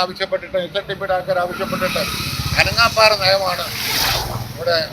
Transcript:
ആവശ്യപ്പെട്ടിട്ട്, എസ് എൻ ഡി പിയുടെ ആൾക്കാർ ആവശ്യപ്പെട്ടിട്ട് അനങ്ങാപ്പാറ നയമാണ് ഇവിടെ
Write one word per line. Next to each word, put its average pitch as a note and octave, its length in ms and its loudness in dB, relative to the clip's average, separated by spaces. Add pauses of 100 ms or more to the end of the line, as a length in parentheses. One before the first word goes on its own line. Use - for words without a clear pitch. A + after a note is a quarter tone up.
ആവശ്യപ്പെട്ടിട്ട്, F#3 520 -4 (100)
എസ് F#3+ 140 -4
എൻ F#3+ 80 -10
ഡി G3 100 -4
പിയുടെ F#3+ 180 0
ആൾക്കാർ F3+ 280 0
ആവശ്യപ്പെട്ടിട്ട് F3+ 580 -2 (580)
അനങ്ങാപ്പാറ A3 500 6 (120)
നയമാണ് F#3 420 2 (920)
ഇവിടെ E3+ 200 2 (160)